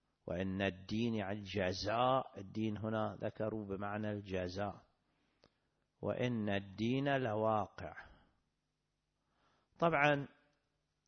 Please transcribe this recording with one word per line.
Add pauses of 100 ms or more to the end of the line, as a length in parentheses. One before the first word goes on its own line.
(280)
وإن
الدين،
يعني
الجزاء،
الدين
هنا
ذكروا
بمعنى
الجزاء. (1160)
وإن
الدين
لواقع. (1800)
طبعا (800)